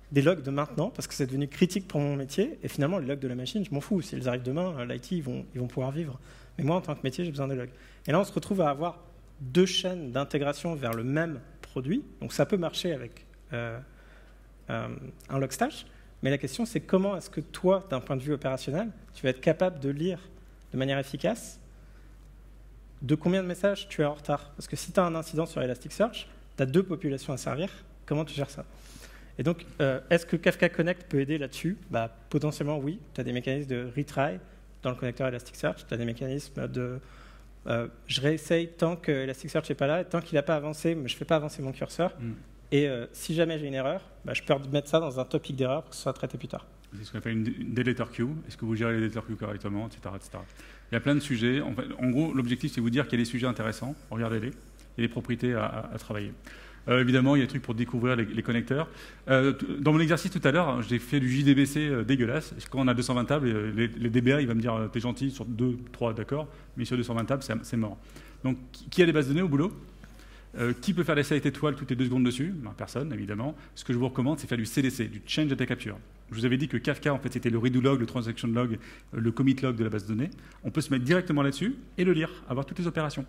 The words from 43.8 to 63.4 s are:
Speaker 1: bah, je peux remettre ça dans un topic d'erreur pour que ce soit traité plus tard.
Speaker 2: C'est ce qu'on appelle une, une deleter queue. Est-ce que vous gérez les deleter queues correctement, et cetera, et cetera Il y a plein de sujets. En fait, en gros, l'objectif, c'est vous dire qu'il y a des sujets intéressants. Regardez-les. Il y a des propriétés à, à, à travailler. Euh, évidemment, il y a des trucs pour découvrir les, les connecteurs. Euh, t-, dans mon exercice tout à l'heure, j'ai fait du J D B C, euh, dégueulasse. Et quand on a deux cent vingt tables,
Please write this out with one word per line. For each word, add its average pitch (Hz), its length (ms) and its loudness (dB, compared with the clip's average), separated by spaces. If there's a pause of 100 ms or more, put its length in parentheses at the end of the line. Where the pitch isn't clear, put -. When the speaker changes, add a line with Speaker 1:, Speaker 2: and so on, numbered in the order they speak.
Speaker 1:
bah, 120 100 -4
je - 80 -2
peux - 100 2
remettre 139 360 2
ça 160 100 6
dans 151 220 0
un - 40 0
topic - 300 -2
d'erreur 135 280 0
pour - 80 -18
que - 60 -14
ce - 60 -12
soit 135 100 -2
traité - 240 -6
plus 127 120 -10
tard. - 180 -10 (300)
Speaker 2:
C'est 104 80 -12
ce - 80 -16
qu'on 113 60 -6
appelle 113 160 -2
une, 110 120 2
une - 280 -4
deleter 120 380 2
queue. 120 160 -2 (200)
Est-ce - 80 -14
que - 80 -8
vous 113 100 0
gérez 117 200 2
les 113 60 2
deleter 110 260 -2
queues 110 100 -6
correctement, 104 520 -6
et - 60 -14
cetera, 98 220 -10
et 95 40 -10
cetera - 240 -14 (460)
Il - 40 -4
y - 20 4
a 117 40 4
plein 143 140 4
de 143 60 4
sujets. 127 400 2
En 127 140 -4
fait, 127 100 -4 (140)
en 127 120 2
gros, 151 220 2
l'objectif, 127 400 0
c'est - 80 -2
vous 117 100 2
dire 127 160 2
qu'il 120 120 0
y 120 40 4
a - 20 4
des 113 60 -4
sujets 127 160 -2
intéressants. 117 480 -4 (160)
Regardez-les. 113 380 -2 (480)
Il 120 60 0
y - 20 4
a - 20 2
des - 20 2
propriétés 123 460 -2
à, 107 120 0
à, - 280 -6
à 113 40 -8
travailler. 104 340 -6 (560)
Euh, 123 120 6
évidemment, 127 360 6
il 139 40 6
y - 20 4
a - 20 4
des 120 60 -4
trucs 135 120 -6
pour 120 120 -4
découvrir 123 420 2
les, 113 80 2
les 107 180 -4
connecteurs. 127 460 0 (400)
Euh, 131 240 6
t-, - 140 -4 (120)
dans 147 140 6
mon 156 80 8
exercice 165 300 4
tout 156 120 -2
à 139 80 8
l'heure, 143 300 4
j'ai 117 180 0
fait 143 220 2
du 127 80 2
J 139 160 2
D 139 100 10
B 135 120 6
C, 151 200 0
euh, 131 160 0
dégueulasse. 123 500 2
Et 113 180 -12
quand 131 100 -2
on 127 80 4
a 120 60 6
deux 120 80 2
cent 127 100 0
vingt 120 140 2
tables, 139 200 2